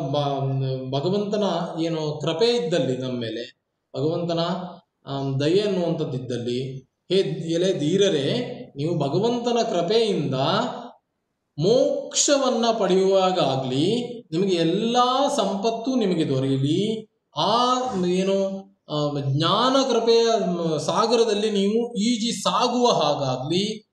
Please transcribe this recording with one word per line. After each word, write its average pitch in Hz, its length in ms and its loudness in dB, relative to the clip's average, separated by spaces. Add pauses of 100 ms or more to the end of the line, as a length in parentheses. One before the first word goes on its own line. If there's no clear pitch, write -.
ಬ-, 135 840 -2
ಭಗವಂತನ 196 500 -2 (360)
ಏನು 160 400 -4
ಕೃಪೆ 226 360 0
ಇದ್ದಲ್ಲಿ 170 420 0
ನಮ್ಮ 123 220 -6
ಮೇಲೆ, 117 400 -8 (340)
ಭಗವಂತನ, 165 460 -2 (680)
ಆಮ್, 139 340 -4
ದಯೆ 165 220 2
ಅನ್ನುವಂಥದ್ದಿದ್ದಲ್ಲಿ, 131 1300 -4 (200)
ಹೇ 185 80 2 (360)
ಎಲೆ 170 260 0
ಧೀರರೇ, 160 500 2 (460)
ನೀವು 151 240 -2
ಭಗವಂತನ 226 640 0
ಕೃಪೆಯಿಂದ 175 680 0 (1200)
ಮೋಕ್ಷವನ್ನ 240 1080 2 (140)
ಪಡೆಯುವಾಗಲಿ, 180 1400 2 (160)
ನಿಮಗೆ 180 240 0
ಎಲ್ಲಾ 240 720 2
ಸಂಪತ್ತು 226 680 -2
ನಿಮಗೆ 180 340 0
ದೊರೆಯಲಿ, 139 800 0 (300)
ಆ 247 460 2 (220)
ಏನು, 196 600 0 (240)
ಆ, 147 300 -2
ಜ್ಞಾನ 185 720 2
ಕೃಪೆಯ, 226 560 4
ಮ್, 170 340 -2
ಸಾಗರದಲ್ಲಿ 214 720 2
ನೀವು 208 420 0
ಈಜಿ 226 480 0
ಸಾಗುವ 233 460 2
ಹಾಗಾಗ್ಲಿ, 156 1040 0